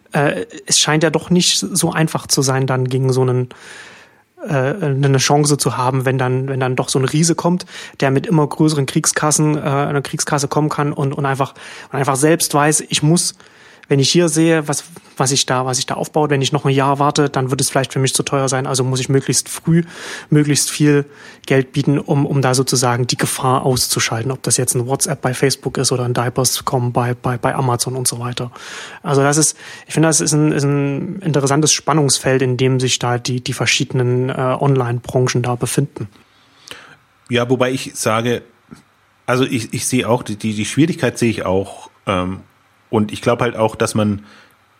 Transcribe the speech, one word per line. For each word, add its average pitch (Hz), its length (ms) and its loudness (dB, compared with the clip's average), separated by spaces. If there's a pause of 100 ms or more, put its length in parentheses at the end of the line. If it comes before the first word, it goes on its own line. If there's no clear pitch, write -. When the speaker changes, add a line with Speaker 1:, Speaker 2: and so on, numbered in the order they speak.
(120)
Speaker 1:
Äh, 151 340 0 (220)
es - 120 2
scheint 151 220 2
ja 160 80 4
doch 156 220 -2
nicht 180 260 4
so 185 340 -2
einfach - 360 -2
zu - 160 0
sein, 131 240 0
dann 127 200 0
gegen 131 240 0
so 127 100 2
einen, 123 280 0 (960)
äh, 180 60 -2
eine 139 640 2
Chance 147 400 4
zu 127 200 -2
haben, 131 280 0
wenn 131 140 2
dann, 127 280 0
wenn 135 120 -4
dann 127 160 0
doch 131 140 -2
so 135 100 0
ein 131 60 2
Riese 160 280 2
kommt, 180 320 0 (360)
der 139 100 2
mit 135 160 0
immer 156 180 4
größeren 151 400 0
Kriegskassen, 151 720 0
äh, 143 40 -6
einer 143 420 -2
Kriegskasse 143 440 -4
kommen 151 220 0
kann 147 240 -2
und, 139 200 -2
und 147 120 -4
einfach, 135 300 -2 (360)
und 131 60 -6
einfach 135 200 0
selbst 156 360 2
weiß, 147 360 2
ich - 120 -2
muss, 156 340 2 (520)
wenn 143 120 2
ich 135 100 2
hier 170 200 4
sehe, 160 400 2
was, 143 160 -4 (320)
was 135 160 0
ich 135 120 0
da, 127 200 0
was 127 120 -2
ich 139 80 -4
da - 100 -6
aufbaue, 151 340 0
wenn 143 120 2
ich 135 120 0
noch 143 100 0
ein 139 100 2
Jahr 135 260 2
warte, 147 300 2
dann 131 220 -2
wird 139 80 0
es 139 100 -2
vielleicht 135 220 -2
für - 80 -2
mich 131 140 2
zu - 100 0
teuer 135 240 -2
sein. 131 180 -2
Also 131 200 0
muss 131 160 -2
ich 127 80 -4
möglichst 135 400 0
früh, 165 340 2 (460)
möglichst 147 420 2
viel 147 320 4 (420)
Geld 135 280 2
bieten, 143 260 2
um, 147 260 0
um 139 160 0
da 127 120 2
sozusagen 127 520 0
die - 120 -2
Gefahr - 480 -2
auszuschalten. 123 680 -2
Ob 127 120 -10
das 120 120 0
jetzt 127 200 0
ein 120 120 -2
WhatsApp 139 340 -2
bei 127 120 -2
Facebook 131 440 0
ist 135 140 0
oder 123 140 0
ein 120 80 0
Diapers 123 500 0
com 123 300 0
bei, 123 220 0
bei, 123 220 -4
bei 131 160 -2
Amazon 127 440 -2
und 127 100 -4
so 120 120 -2
weiter. 120 320 -6 (520)
Also 135 200 2
das 143 120 2
ist, 151 220 0 (300)
ich - 60 -14
finde, 156 140 4
das 131 140 2
ist 160 100 0
ein, 151 220 4
ist 147 100 0
ein 139 560 -2
interessantes 139 540 2
Spannungsfeld, 139 680 0
in 127 140 2
dem 131 240 2
sich 127 180 0
da 123 200 -2
die, 123 240 -4
die - 120 -6
verschiedenen, 127 760 0
äh, 131 280 -2
Online-Branchen 127 840 0
da 120 140 -2
befinden. 120 520 -4 (1200)
Speaker 2:
Ja, 120 200 2
wobei 127 240 2
ich 135 220 -8
sage, 117 460 0 (840)
also 127 180 2
ich, 113 300 -4
ich 107 120 -6
sehe 123 220 0
auch, 120 160 2
die, 104 140 -8
die, 110 160 -4
die 104 120 -4
Schwierigkeit 135 520 0
sehe 120 120 2
ich - 160 -4
auch, 95 440 -4 (160)
ähm, 92 340 -2 (500)
und 107 240 0
ich 107 80 -10
glaube 120 240 2
halt 117 100 -2
auch, 110 220 0
dass - 180 -2
man, 107 300 0 (540)